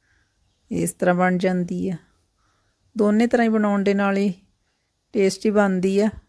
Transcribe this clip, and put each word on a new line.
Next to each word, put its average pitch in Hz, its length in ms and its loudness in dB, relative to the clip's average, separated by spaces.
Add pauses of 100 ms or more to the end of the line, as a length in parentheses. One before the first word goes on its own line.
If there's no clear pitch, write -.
(720)
ਇਸ 175 220 -2
ਤਰ੍ਹਾਂ 180 220 0
ਬਣ 180 240 0
ਜਾਂਦੀ 180 500 -2
ਆ। 175 80 -4 (1000)
ਦੋਨੇ 208 280 2
ਤਰ੍ਹਾਂ 233 180 2
ਹੀ 226 80 2
ਬਣਾਉਣ 208 300 0
ਦੇ 196 120 0
ਨਾਲ 196 220 0
ਹੀ 196 180 0 (760)
ਟੇਸਟੀ 196 380 0
ਬਣਦੀ 196 500 0
ਆ। 214 80 2 (200)